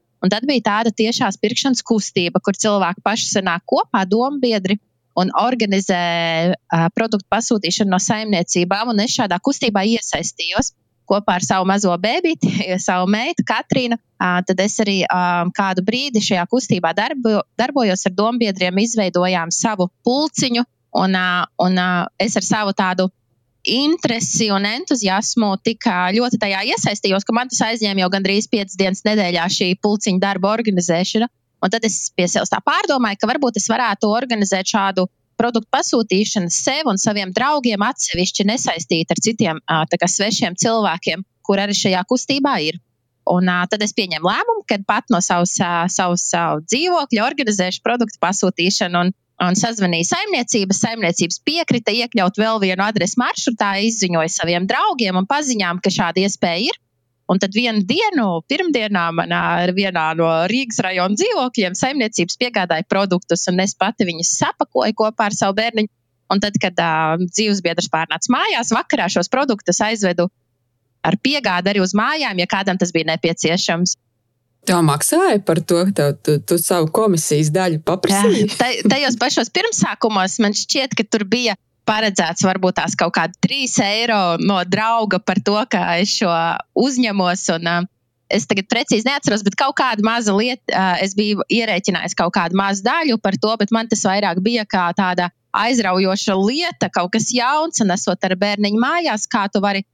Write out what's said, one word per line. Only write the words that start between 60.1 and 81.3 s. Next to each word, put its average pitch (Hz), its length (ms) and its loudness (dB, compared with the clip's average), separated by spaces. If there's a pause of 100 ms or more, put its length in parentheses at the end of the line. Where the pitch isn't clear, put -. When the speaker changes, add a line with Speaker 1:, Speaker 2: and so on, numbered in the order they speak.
Speaker 1:
no 165 80 2 (240)
Rīgas 247 320 -2
rajona 185 320 0
dzīvokļiem 254 640 0
saimniecības 262 640 -2
piegādāja 196 500 0
produktus, 185 640 0
un 185 100 2
es 202 160 -2
pati 202 300 0
viņus 165 320 -4
sapakoju 285 580 0
kopā 220 320 0
ar 214 80 -6
savu 196 220 0
bērniņu. 220 320 -2 (380)
Un 202 120 2
tad, 208 200 -2
kad, 180 160 -2
ā, 160 440 2
dzīvesbiedrs 175 680 -2
pārnāca 160 440 -2
mājās, 294 400 0
vakarā 262 360 0
šos 175 200 -2
produktus 254 520 0
aizvedu 190 440 0 (800)
ar 175 160 2
piegādi 202 480 0
arī 208 120 2
uz 185 120 -2
mājām, 240 440 -2
ja 175 120 -2
kādam 196 280 0
tas 175 160 0
bija 160 180 0
nepieciešams. 170 800 0 (720)
Speaker 2:
Tev 175 180 4
maksāja 220 640 2
par 165 160 2
to, 175 240 2
ka 196 100 0
tev, 143 220 2
tu, 151 240 2
tu 175 180 0
savu 165 320 2
komisijas 160 640 2
daļu 180 320 2
paprasīji? 202 640 2
Speaker 1:
Jā, - 80 -8
ta-, 240 320 2
tajos 269 280 2
pašos 277 360 0
pirmsākumos 247 880 0
man 208 160 2
šķiet, - 400 -2
ka 214 80 0
tur 208 240 0